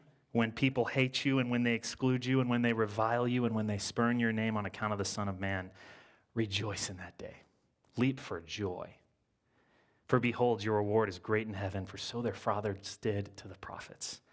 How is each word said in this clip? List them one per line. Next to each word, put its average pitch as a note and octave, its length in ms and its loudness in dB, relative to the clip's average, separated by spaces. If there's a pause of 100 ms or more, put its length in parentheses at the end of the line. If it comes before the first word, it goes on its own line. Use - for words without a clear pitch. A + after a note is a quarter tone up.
(320)
when A2+ 200 4
people C3 340 2
hate C3 400 0
you C3+ 120 4
and B2 120 2
when A#2+ 120 2
they A#2 120 4
exclude B2+ 500 0
you C3 160 4
and B2 80 2
when A#2+ 140 2
they A#2+ 100 4
revile A2+ 560 2
you B2 160 2
and A2 100 2
when A2 120 0
they G#2 120 0
spurn A#2+ 400 2
your A#2 140 2
name A2 240 0
on G#2 80 -2
account G#2+ 280 -4
of G2+ 60 -2
the G2 60 0
Son G2+ 240 -2
of F#2+ 100 -4
Man. F#2+ 320 -2 (640)
Rejoice G#2 540 -2
in F#2 80 -10
that F2+ 220 -14
day. - 240 -14 (540)
Leap C3 220 2
for F2+ 220 -8
joy. F2+ 560 -6 (1080)
For C3 120 4
behold, A#2 440 0
your G#2+ 140 2
reward G#2 320 2
is F2+ 100 -6
great A2 280 0
in G#2+ 80 -6
heaven, F#2+ 320 -4
for - 100 -14
so - 240 -6
their A#2 140 -2
fathers G#2 680 -4
did G2+ 380 -2
to - 100 -14
the - 80 -16
prophets. - 640 -12 (120)